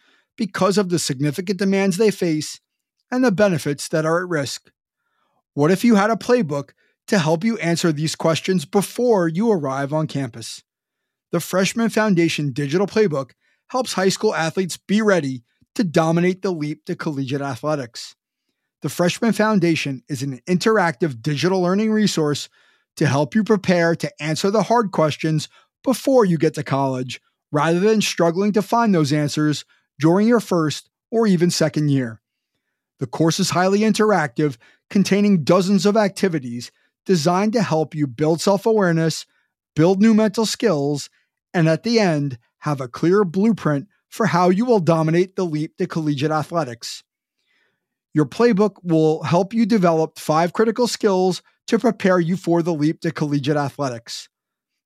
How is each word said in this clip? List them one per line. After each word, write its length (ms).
because 400
of 120
the 80
significant 600
demands 380
they 120
face 520
and 120
the 100
benefits 560
that 180
are 160
at 60
risk. 420
What 160
if 140
you 120
had 140
a 60
playbook 560
to 120
help 240
you 160
answer 320
these 240
questions 500
before 640
you 240
arrive 420
on 140
campus? 560
The 100
Freshman 480
Foundation 640
Digital 340
Playbook 440
helps 260
high 160
school 240
athletes 440
be 240
ready 420
to 80
dominate 580
the 100
leap 340
to 100
collegiate 460
athletics. 720
The 80
Freshman 440
Foundation 760
is 160
an 160
interactive 720
digital 400
learning 300
resource 580
to 100
help 300
you 80
prepare 540
to 220
answer 300
the 140
hard 280
questions 580
before 440
you 120
get 180
to 60
college, 600
rather 260
than 220
struggling 500
to 100
find 320
those 200
answers 500
during 300
your 140
first 480
or 160
even 240
second 380
year. 340
The 80
course 320
is 120
highly 280
interactive, 800
containing 560
dozens 400
of 100
activities 720
designed 480
to 80
help 340
you 120
build 340
self-awareness, 840
build 280
new 120
mental 320
skills, 640
and 160
at 140
the 140
end, 420
have 240
a 80
clear 340
blueprint 640
for 160
how 240
you 160
will 160
dominate 560
the 80
leap 320
to 100
collegiate 420
athletics. 760
Your 120
playbook 580
will 400
help 300
you 120
develop 540
five 320
critical 360
skills 540
to 120
prepare 400
you 160
for 260
the 120
leap 260
to 120
collegiate 440
athletics. 720